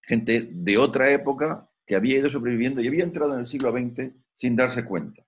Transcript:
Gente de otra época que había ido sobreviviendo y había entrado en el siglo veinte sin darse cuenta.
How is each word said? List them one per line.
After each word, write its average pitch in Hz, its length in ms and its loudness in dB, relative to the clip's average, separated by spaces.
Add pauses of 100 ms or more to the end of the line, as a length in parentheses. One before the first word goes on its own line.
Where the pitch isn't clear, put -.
Gente 113 500 0
de 90 260 0
otra 135 340 4
época 139 560 -2 (180)
que - 100 0
había 135 240 2
ido 139 100 2
sobreviviendo 123 520 -2
y 117 60 0
había 165 160 0
entrado 151 300 -2
en 123 80 -4
el 120 60 -8
siglo 131 240 -2
veinte 123 420 -6 (220)
sin 120 200 0
darse 123 300 0
cuenta. - 420 -8